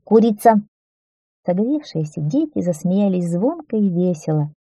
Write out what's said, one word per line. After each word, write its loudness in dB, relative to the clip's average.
курица. 4
Согревшиеся -2
дети -2
засмеялись -2
звонко -4
и 2
весело, -2